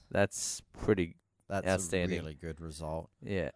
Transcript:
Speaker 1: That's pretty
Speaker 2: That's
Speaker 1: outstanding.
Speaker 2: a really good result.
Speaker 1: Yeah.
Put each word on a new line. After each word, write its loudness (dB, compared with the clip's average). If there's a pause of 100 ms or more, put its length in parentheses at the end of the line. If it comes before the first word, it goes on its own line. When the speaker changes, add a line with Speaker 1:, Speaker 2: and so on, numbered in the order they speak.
(120)
Speaker 1:
That's 2 (100)
pretty 2 (320)
Speaker 2:
That's -2
Speaker 1:
outstanding. 2
Speaker 2:
a -6
really -8
good -8
result. -6 (100)
Speaker 1:
Yeah. -2